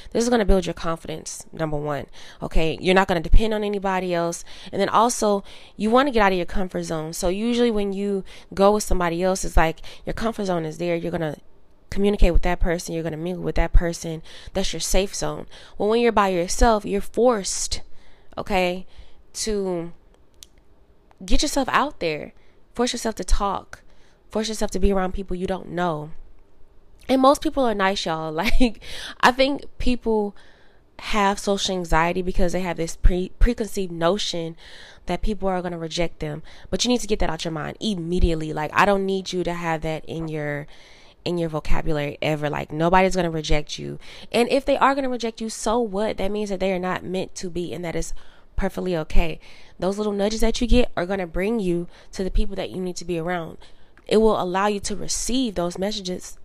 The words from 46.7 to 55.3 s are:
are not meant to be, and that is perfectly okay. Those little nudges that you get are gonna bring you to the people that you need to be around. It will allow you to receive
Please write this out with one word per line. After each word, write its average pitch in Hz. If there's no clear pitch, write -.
are 185
not 180
meant 185
to 196
be, 165
and 175
that 165
is -
perfectly 185
okay. 156
Those 196
little 214
nudges 214
that 220
you 240
get 233
are 170
gonna 185
bring 190
you 175
to 190
the 185
people 196
that 180
you 180
need 180
to -
be 170
around. 165
It 208
will 220
allow 185
you 208
to 208
receive 226